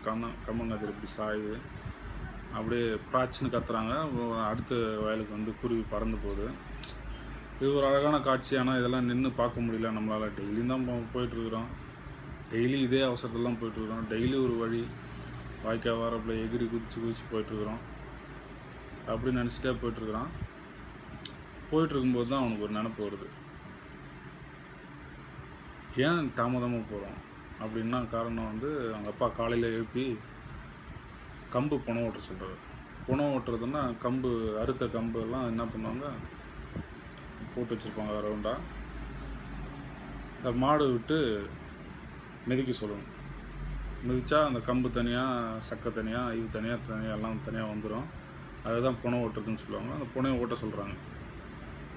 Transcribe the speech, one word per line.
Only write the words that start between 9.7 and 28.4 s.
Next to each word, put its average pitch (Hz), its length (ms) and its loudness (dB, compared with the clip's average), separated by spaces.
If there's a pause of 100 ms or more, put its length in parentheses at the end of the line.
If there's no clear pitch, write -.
நம்மளால. 107 380 2 (100)
டெய்லியும் 104 260 2
தான் 127 220 2
போ-, 120 300 0
போயிட்டுருக்குறோம். 117 480 0 (840)
டெய்லி 123 300 6
இதே 131 200 6
அவசரத்துல 120 420 2
தான் 120 180 2
போயிட்டுருக்குறோம். 110 520 -2
டெய்லி 127 300 4
ஒரு 117 140 4
வழி. 117 280 2 (800)
வாய்க்கா 113 240 2
வரப்புல 113 420 2
எகிரி 113 380 2
குதிச்சு 117 300 -2
குதிச்சு 113 340 -2
போயிட்டுருக்குறோம். 107 480 0 (1300)
அப்படி 120 280 2
நினச்சிட்டே 123 480 2
போயிட்டுருக்குறான். 113 440 0 (1400)
போயிட்டுருக்கும்போது 131 560 4
தான் 135 120 2
அவனுக்கு 110 240 2
ஒரு 104 100 0
நினப்பு 107 380 -2
வருது. 98 160 -6 (2750)
"ஏன் 147 400 4
தாமதமா 120 460 2 (100)
போறோம்?" 98 280 -6 (400)
அப்படின்னா 113 480 0
காரணம் 113 360 0